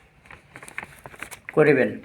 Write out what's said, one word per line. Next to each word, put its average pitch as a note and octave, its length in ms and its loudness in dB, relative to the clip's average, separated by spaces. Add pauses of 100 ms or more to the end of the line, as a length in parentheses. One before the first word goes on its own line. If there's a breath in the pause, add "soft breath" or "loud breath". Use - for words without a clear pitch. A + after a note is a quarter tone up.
(1500)
করিবেন C3 520 2